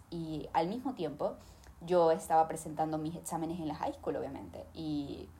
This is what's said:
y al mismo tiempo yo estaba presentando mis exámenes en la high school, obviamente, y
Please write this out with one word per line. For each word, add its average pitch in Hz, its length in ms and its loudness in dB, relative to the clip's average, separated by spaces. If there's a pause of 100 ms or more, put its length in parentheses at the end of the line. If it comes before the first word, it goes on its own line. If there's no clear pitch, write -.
y 160 440 -6
al 165 160 4
mismo 254 240 -4
tiempo 165 420 -2 (460)
yo 170 300 8
estaba 160 360 6
presentando 156 500 -2
mis 156 200 -2
exámenes 165 420 -4
en 156 80 -4
la 147 80 -4
high - 200 -2
school, 147 200 -4
obviamente, 135 580 -8
y 151 540 -6 (120)